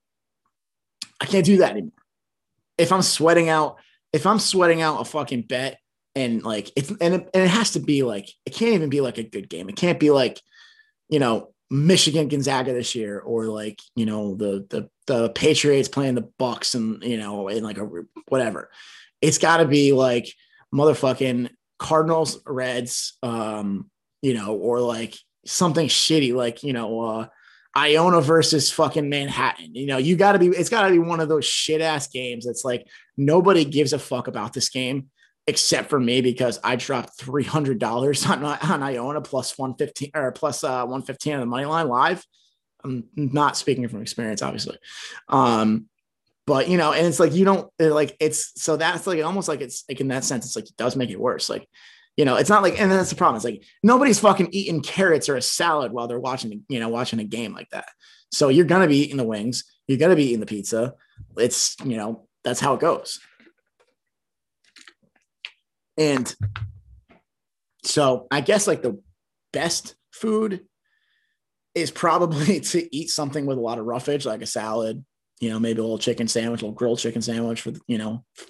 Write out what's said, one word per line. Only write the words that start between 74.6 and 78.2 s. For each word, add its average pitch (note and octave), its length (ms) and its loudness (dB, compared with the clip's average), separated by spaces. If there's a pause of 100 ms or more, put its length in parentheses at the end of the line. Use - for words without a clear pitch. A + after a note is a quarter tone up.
you A#2 100 -2
know, A2 100 -4
maybe A2+ 200 0
a A2 40 -2
little A2 140 -4
chicken A#2 300 -2
sandwich, A#2 340 -4
a A2 40 -8
little G#2+ 100 -10
grilled A#2+ 240 0
chicken A#2 220 -4
sandwich A#2 400 -4
for, A#2 100 -10 (160)
you A#2 100 -2
know, A2 280 -8 (240)